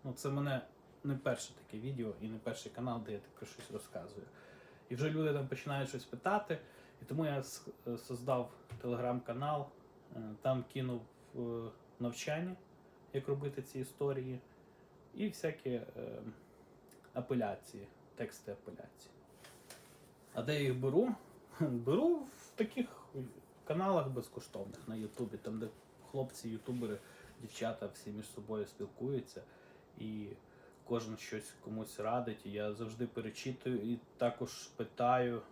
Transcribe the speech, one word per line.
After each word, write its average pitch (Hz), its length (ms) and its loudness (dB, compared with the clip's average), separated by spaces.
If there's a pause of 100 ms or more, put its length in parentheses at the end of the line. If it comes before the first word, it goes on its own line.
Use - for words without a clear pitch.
Ну, 131 100 -4
це - 160 0
мене 139 320 4 (420)
не 139 120 4
перше - 380 0
таке - 260 -10
відео 117 420 -2
і 107 60 -4
не 110 100 -4
перший 110 340 -4
канал, 120 340 -2
де 110 60 -6
я 101 80 -4
таке - 260 -14
щось - 260 -12
розказую. - 540 -8 (640)
І 127 60 -2
вже 147 140 4
люди 156 240 4
там 139 140 2
починають 139 420 0
щось 123 160 -6
питати, 190 540 2 (420)
і 131 40 -12
тому 151 200 2
я 139 140 2
с-, - 320 -6 (160)
е, 120 100 0
создав 123 540 0 (320)
Telegram-канал, 123 840 0 (500)
е, 113 40 -6 (220)
там 131 220 4 (100)
кинув, 127 280 0 (340)
е, 131 40 -4 (600)
навчання, 151 560 0 (580)
як 135 140 0
робити 139 340 0
ці 135 180 -6
історії, 131 600 0 (760)
і 208 140 2
всякі, 156 420 0
е, 117 140 0 (1300)
апеляції, 107 720 0 (280)
тексти - 360 -4
апеляції. - 600 -10 (1200)
А 104 80 0
де 135 120 4
я 147 80 4
їх 127 180 4
беру? 165 360 8 (220)
<laughs> - 220 -18
Беру 156 560 6
в - 400 -8
таких 240 320 2 (800)
каналах 170 420 6
безкоштовних - 760 -6
на 110 80 -4
Ютубі, 110 420 -2
там, 110 220 -4
де 113 80 -2 (440)
хлопці, 127 380 -2
ютубери, 113 480 -2 (440)
дівчата 113 520 -2
всі - 160 -10
між 104 200 -6
собою 107 360 -2
спілкуються, 117 760 -4 (580)
і 107 280 -4 (560)
кожен 110 340 0
щось - 360 -6 (100)
комусь 110 360 -6
радить, 113 460 0
і 101 60 -6
я 104 220 0
завжди 113 340 -2
перечитую 117 840 -2
і 117 80 2 (180)
також - 500 2
питаю. 120 760 4 (100)